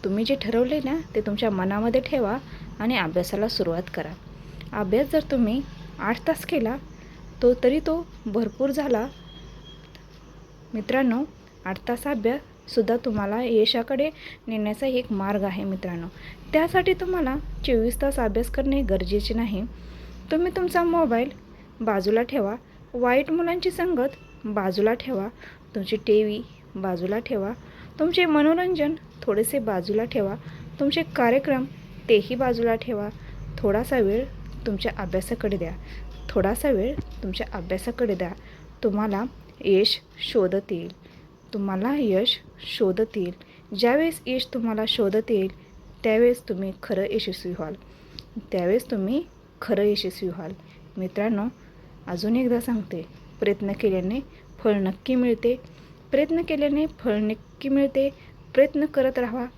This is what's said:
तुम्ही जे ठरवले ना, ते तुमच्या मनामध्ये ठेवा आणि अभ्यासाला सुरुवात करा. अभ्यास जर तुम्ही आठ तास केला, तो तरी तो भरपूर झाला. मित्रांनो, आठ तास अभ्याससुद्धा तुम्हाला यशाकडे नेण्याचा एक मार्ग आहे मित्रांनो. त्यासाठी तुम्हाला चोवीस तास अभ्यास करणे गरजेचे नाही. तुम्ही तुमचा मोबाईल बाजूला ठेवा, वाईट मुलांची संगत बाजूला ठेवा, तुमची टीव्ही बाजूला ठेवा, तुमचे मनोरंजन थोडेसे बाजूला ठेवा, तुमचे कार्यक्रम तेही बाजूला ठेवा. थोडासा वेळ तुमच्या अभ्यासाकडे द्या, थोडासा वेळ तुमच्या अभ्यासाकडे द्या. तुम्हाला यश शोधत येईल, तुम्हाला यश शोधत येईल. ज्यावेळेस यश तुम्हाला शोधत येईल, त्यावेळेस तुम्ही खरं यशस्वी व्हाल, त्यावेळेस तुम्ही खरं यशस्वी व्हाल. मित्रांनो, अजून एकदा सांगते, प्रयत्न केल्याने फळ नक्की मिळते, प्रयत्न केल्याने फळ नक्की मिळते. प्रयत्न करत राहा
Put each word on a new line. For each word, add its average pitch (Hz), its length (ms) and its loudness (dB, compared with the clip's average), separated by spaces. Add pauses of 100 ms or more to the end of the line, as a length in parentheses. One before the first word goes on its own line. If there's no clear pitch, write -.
तुम्ही 208 200 0
जे 262 100 2
ठरवले 247 500 2
ना, 277 140 0 (160)
ते 214 60 2
तुमच्या 214 300 0
मनामध्ये 208 500 2
ठेवा 247 380 0 (400)
आणि 240 180 0
अभ्यासाला 180 520 0
सुरुवात 175 340 0 (120)
करा. 156 180 -6 (600)
अभ्यास 208 400 2
जर 311 80 4 (100)
तुम्ही 240 320 2 (360)
आठ 226 300 -2
तास 320 180 -2
केला, 247 300 0 (680)
तो 247 120 8 (100)
तरी 277 160 6
तो 330 260 -2 (200)
भरपूर 226 440 0
झाला. 262 360 0 (1700)
मित्रांनो, 247 500 2 (400)
आठ 185 240 -6
तास 240 180 -2
अभ्याससुद्धा 233 1000 0
तुम्हाला 208 380 0
यशाकडे 240 680 2 (360)
नेण्याचा 214 400 -2
एक 247 260 0
मार्ग 196 300 0
आहे 196 220 -2
मित्रांनो. 185 420 -4 (460)
त्यासाठी 359 420 4
तुम्हाला 349 420 -2 (300)
चोवीस 240 360 2
तास 277 160 0
अभ्यास 226 320 0
करणे 277 320 0
गरजेचे 196 520 0
नाही. 208 280 -2 (680)
तुम्ही 349 260 2
तुमचा 359 260 2
मोबाईल 285 480 2 (500)
बाजूला 214 420 2
ठेवा, 233 320 0 (400)
वाईट 247 360 4
मुलांची 349 400 0
संगत 339 380 0 (360)
बाजूला 208 500 2
ठेवा, 233 340 -4 (460)
तुमची 202 220 -2
टीव्ही 214 460 4 (320)
बाजूला 190 440 -2
ठेवा, 214 320 -2 (480)
तुमचे 339 260 4
मनोरंजन 320 680 4 (280)
थोडेसे 226 360 0
बाजूला 208 460 0
ठेवा, 208 300 -2 (460)
तुमचे 294 220 2
कार्यक्रम 262 600 2 (440)
तेही 220 260 4
बाजूला 233 400 2
ठेवा. 214 340 -4 (500)
थोडासा 233 400 2
वेळ 220 260 2 (420)
तुमच्या 202 320 -2
अभ्यासाकडे 190 580 -2
द्या, 170 160 -4 (560)
थोडासा 202 420 2
वेळ 233 240 2 (280)
तुमच्या 190 300 -4
अभ्यासाकडे 196 600 -2
द्या. 175 160 -4 (540)
तुम्हाला 208 400 0 (400)
यश 202 360 4 (320)
शोधत 196 400 2
येईल, 175 200 -6 (600)
तुम्हाला 202 440 0
यश 214 420 2 (380)
शोधत 214 380 2
येईल. 180 160 -4 (460)
ज्यावेळेस 294 480 4
यश 254 280 -2
तुम्हाला 226 340 0
शोधत 214 420 2
येईल, 196 180 2 (560)
त्यावेळेस 240 440 4
तुम्ही 190 240 -4 (100)
खरं 196 280 -2
यशस्वी 185 420 -4
व्हाल, 160 220 -8 (800)
त्यावेळेस 190 380 2
तुम्ही 233 340 -2 (380)
खरं 202 200 0
यशस्वी 202 460 0
व्हाल. 170 240 -8 (440)
मित्रांनो, 202 480 -2 (600)
अजून 190 300 0
एकदा 247 240 2
सांगते, 214 460 -4 (340)
प्रयत्न 202 400 0
केल्याने 190 400 0 (380)
फळ 214 160 2
नक्की 196 400 0
मिळते, 247 460 2 (500)
प्रयत्न 302 320 2
केल्याने 294 440 2
फळ 214 300 -2
नक्की 214 520 -4
मिळते. 269 420 4 (440)
प्रयत्न 294 320 6
करत 262 320 2
राहा 240 280 -2 (120)